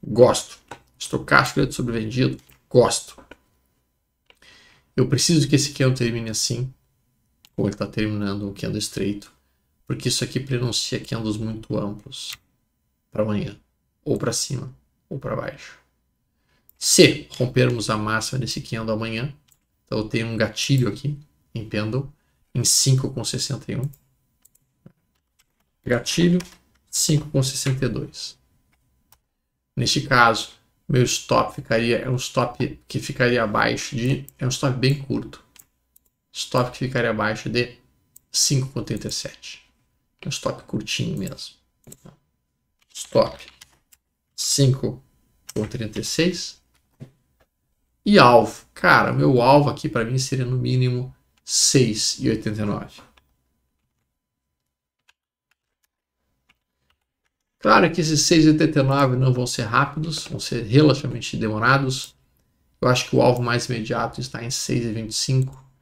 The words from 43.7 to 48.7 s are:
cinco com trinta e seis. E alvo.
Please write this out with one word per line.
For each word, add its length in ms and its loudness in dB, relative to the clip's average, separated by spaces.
cinco 640 0
com 100 -2
trinta 360 -8
e 40 -4
seis. 560 -2
E 160 8
alvo. 520 8